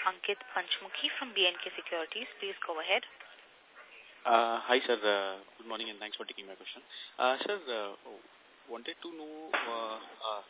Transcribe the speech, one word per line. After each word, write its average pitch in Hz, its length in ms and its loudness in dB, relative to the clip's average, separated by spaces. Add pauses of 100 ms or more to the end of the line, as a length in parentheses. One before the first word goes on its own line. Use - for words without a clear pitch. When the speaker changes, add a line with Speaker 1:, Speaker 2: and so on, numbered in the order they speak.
Speaker 1:
Ankit 185 320 0 (160)
Panchmukhi 190 640 -2
from 254 160 -6
B 190 160 6
N 175 120 0
K 185 120 -6
Securities. 180 640 -4
Please 196 240 -6
go 165 160 -4
ahead. 180 240 4 (1200)
Speaker 2:
Uh, 117 400 8
hi, 127 200 6
sir. 120 120 6
Uh, 98 440 2 (160)
good 113 120 -16
morning 110 200 -4
and 104 80 -10
thanks 104 200 -8
for 110 80 -8
taking 101 200 -10
my 98 120 -12
question. - 240 -14 (360)
Uh, 127 280 4
sir, 208 120 0
uh, 113 360 -4 (760)
wanted 120 320 -8
to 170 120 -8
know, 156 400 -10
uh, 113 440 -2
uh, 107 520 -6